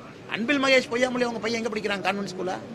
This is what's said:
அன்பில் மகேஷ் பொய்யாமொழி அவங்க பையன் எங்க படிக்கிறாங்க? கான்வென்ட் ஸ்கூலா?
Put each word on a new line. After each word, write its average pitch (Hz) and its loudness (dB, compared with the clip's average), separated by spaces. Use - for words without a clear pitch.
அன்பில் 233 2
மகேஷ் 262 6
பொய்யாமொழி 247 2
அவங்க 233 -2
பையன் 226 -2
எங்க 226 -2
படிக்கிறாங்க? 202 -2
கான்வென்ட் 196 0
ஸ்கூலா? 185 -4